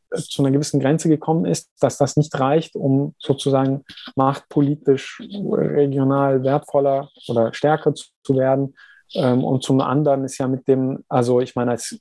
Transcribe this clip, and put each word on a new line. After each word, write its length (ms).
zu 300
einer 80
gewissen 300
Grenze 280
gekommen 360
ist, 340
dass 200
das 180
nicht 240
reicht, 340
um 440
sozusagen 640
machtpolitisch 1120
regional 1120
wertvoller 680
oder 240
stärker 420
zu, 120
zu 120
werden. 380
Ähm, 300
und 180
zum 180
anderen 440
ist 140
ja 100
mit 180
dem, 420
also 320
ich 140
meine, 180
als 280